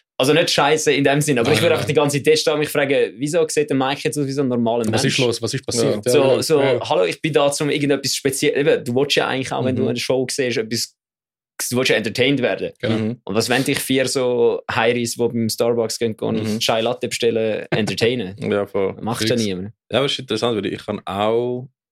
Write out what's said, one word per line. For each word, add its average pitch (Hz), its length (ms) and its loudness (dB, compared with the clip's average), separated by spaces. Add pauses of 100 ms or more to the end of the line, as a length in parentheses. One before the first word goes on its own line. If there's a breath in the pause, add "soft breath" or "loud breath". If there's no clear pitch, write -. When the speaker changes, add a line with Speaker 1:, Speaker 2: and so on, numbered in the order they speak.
(160)
Speaker 1:
Also 131 160 2
nicht 165 180 4
scheiße 151 420 2
in 139 120 2
dem 143 160 4
Sinn, 143 180 2
aber 117 100 2
Speaker 2:
Nein, 113 80 4
Speaker 1:
ich 107 40 2
würde 165 100 4
Speaker 2:
nein, 160 100 2
Speaker 1:
einfach 135 80 -4
Speaker 2:
nein. 147 60 -2
Speaker 1:
die 151 60 4
ganze 143 180 2
Idee 147 180 4
stehen 156 180 0
und 147 60 0
mich 143 100 -2
fragen, 135 480 0
wieso 156 300 0
sieht 147 200 0
der 143 80 0
Mike 135 280 0
jetzt 139 120 -4
aus 143 100 0
wie 135 60 -4
so 139 100 -2
ein 131 60 0
normaler 120 380 0
Speaker 2:
Was 107 160 0
Speaker 1:
Mensch? 135 160 0
Speaker 2:
ist - 0 -
los? 120 240 0
Was 113 100 -4
ist 131 140 -6
passiert? 117 200 0
Speaker 3:
Ja. 107 200 0
Speaker 2:
Ja, 123 60 2
Speaker 1:
So, 143 100 6
Speaker 2:
genau. 127 180 4
Speaker 1:
so, 151 220 2
Speaker 2:
Ja. 135 260 0
Speaker 1:
hallo, 175 160 2
ich 165 160 -4
bin 160 140 -2
da, 143 120 4 (140)
um 147 80 -2
irgendetwas 143 460 0
speziell, - 420 0
eben, 135 280 2
du 120 100 -4
willst 139 220 0
ja 147 120 2
eigentlich 131 240 -4
auch, 131 120 -2
wenn 127 120 0
du 127 60 0
Speaker 3:
Mhm. 131 60 0
Speaker 1:
eine 120 100 -2
Show 131 320 0
siehst, 123 260 -2
etwas, 113 380 -4 (720)
du 120 80 -2
willst 127 140 2
ja 120 60 4
entertained 123 460 0
werden. 92 360 -2
Speaker 2:
Genau. 113 180 -2
Speaker 3:
Mhm. 110 280 -4
Speaker 1:
Und 95 100 -6
was 113 160 0
wollen 127 140 2
dich 135 160 -2
vier 131 260 0
so 123 560 0 (100)
Heiris, 120 440 0
die - 20 -6
beim 117 300 0
Starbucks 117 500 -2
gehen, 113 180 -4
gehen 113 120 -4
und 110 160 -2
Speaker 3:
Mhm. 107 160 -2
Speaker 1:
Chai 113 200 0
Latte 120 280 -2
bestellen, 110 600 -2
entertainen? 104 680 -2
Speaker 3:
<laughs> 104 180 -2
Ja, 101 100 -2
voll. 98 360 -2
Speaker 1:
Macht 110 160 -4
Speaker 2:
Fix. 110 120 0
Speaker 1:
ja 120 60 2
niemand. 101 360 -4 (180)
Speaker 3:
Ja, 117 80 0
aber 139 80 2
es 143 60 -2
ist - 80 -6
interessant, 117 360 -2
weil 101 160 -2
ich - 140 -10
habe 101 200 -6
auch 120 640 -2 (240)